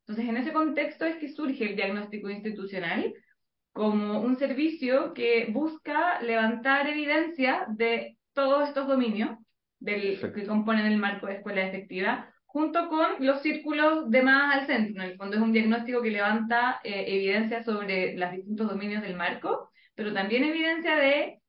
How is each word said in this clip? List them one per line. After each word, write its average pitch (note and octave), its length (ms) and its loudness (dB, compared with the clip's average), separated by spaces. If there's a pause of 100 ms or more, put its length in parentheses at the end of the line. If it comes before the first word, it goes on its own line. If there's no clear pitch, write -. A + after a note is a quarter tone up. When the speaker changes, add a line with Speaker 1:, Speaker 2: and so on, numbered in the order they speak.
Speaker 1:
Entonces, A3+ 280 -6
en A3+ 80 -2
ese D4+ 160 -2
contexto D4+ 540 0
es E4 100 -2
que C#4 160 -8
surge C4 320 -4
el G3+ 120 -4
diagnóstico G3+ 520 -4
institucional G3 840 -4 (580)
como G#3 480 0
un B3+ 160 2
servicio C4+ 800 0
que A#3 360 2
busca D#4 720 0
levantar A#3 640 2
evidencia D4+ 800 0
de A3+ 480 -2 (160)
todos C#4 360 2
estos C#4 180 -2
dominios B3 440 2 (500)
del, G3+ 200 -2 (200)
Speaker 2:
Perfecto. - 200 -6
Speaker 1:
que G3+ 60 -6
componen G#3+ 400 2
el G#3+ 120 4
marco G3 280 -2
de G3 100 -4
escuela F#3+ 300 -2
efectiva, F#3+ 640 -4 (160)
junto D#4+ 420 0
con D#4+ 180 2 (140)
los C4+ 220 2
círculos D4+ 680 0
de B3+ 120 6
más C#4 340 6
al C4+ 100 -2
centro. G#3+ 360 0
En F#3 80 -6
el F#3 60 -12
fondo G3 200 -4
es A3 60 4
un A3+ 100 4
diagnóstico A#3 500 2
que A3 80 0
levanta, A3+ 760 2
eh, G3 240 -4
evidencia G#3+ 560 0
sobre G3 520 -2
los F3+ 140 -2
distintos G#3 380 -4
dominios G#3 340 -4
del F3+ 140 -8
marco, - 540 -4 (240)
pero G#3 180 -4
también G#3 320 2
evidencia D#4+ 520 2
de D4 520 2